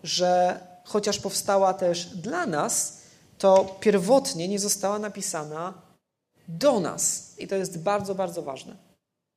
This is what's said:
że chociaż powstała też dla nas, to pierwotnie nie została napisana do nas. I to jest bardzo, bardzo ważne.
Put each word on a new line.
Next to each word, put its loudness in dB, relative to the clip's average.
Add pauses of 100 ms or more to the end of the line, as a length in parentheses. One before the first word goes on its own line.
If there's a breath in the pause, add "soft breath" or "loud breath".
że 2 (240)
chociaż -2
powstała 2
też -2
dla -6
nas, -2 (400 loud breath)
to 6
pierwotnie 2
nie -2
została -2
napisana -8 (760)
do 2
nas. -4
I -10
to -4
jest -4
bardzo, -2
bardzo -6
ważne. -14 (440)